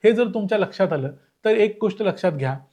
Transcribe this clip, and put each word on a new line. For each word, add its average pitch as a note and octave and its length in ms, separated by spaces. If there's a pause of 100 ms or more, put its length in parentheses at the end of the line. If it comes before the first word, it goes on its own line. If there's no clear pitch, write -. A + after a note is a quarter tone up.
हे A3+ 80
जर A#3 220
तुमच्या G#3+ 240
लक्षात G3 360
आलं C#3 180 (340)
तर A3 60
एक G#3+ 300
गोष्ट G3+ 200
लक्षात F#3 300
घ्या C3+ 240 (180)